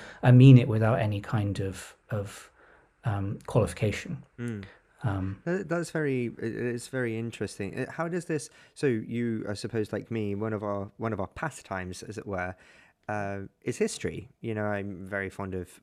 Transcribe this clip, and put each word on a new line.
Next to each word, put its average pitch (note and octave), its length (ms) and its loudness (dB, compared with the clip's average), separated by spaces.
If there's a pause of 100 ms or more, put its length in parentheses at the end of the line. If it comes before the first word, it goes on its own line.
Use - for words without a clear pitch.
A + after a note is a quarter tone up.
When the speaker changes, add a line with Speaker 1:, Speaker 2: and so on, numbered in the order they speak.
(220)
Speaker 1:
I B2+ 80 8
mean B2+ 280 12
it A#2 100 2
without A2 300 4
any G#2+ 220 0
kind G#2 400 -2
of, F#2+ 360 -8 (140)
of, G#2 400 -8 (540)
um, G2+ 420 -2
qualification. G#2+ 760 -2 (160)
Speaker 2:
Mm. A2+ 260 -6 (400)
Speaker 1:
Um, F#2+ 400 -2
Speaker 2:
That, F3+ 240 -4
that's E3+ 220 -4
very, C3+ 360 -2 (120)
it, A2 180 -6
it's A#2 320 -4
very A#2 300 -4
interesting. G#2 600 -6
Uh, B2+ 120 -4
how E3 180 -6
does E3+ 160 -6
this, D3+ 260 -4 (240)
so - 120 -2
you, A#2 640 -2
I G#2 60 -4
suppose, G#2+ 380 -4
like - 180 -6
me, G#2+ 240 -2
one A2 180 -4
of G#2 100 -4
our, G2+ 340 -4
one A2+ 160 -4
of G2 80 -4
our F#2 80 -4
pastimes, F#2 760 -8
as G#2+ 160 -14
it - 80 -12
were, F#2 280 -6 (540)
uh, G2+ 300 -4 (240)
is - 160 -6
history. F#2 500 -4 (120)
You A2+ 140 -6
know, G#2+ 100 -2
I'm G2 420 -6
very G2 240 -4
fond F#2+ 240 -8
of F2+ 140 -6 (140)